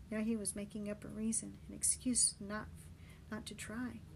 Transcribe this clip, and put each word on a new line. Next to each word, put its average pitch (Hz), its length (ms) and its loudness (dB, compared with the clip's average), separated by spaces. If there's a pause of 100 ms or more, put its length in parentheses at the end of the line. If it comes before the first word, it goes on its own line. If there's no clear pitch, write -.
Now 214 100 0
he 226 160 4
was 202 200 0
making 202 340 -2
up 208 140 -4
a - 60 -6
reason, 220 480 2 (100)
an 202 60 -8
excuse - 680 6
not, 208 280 -4 (640)
not 214 160 -2
to 208 80 -6
try 233 440 -4 (160)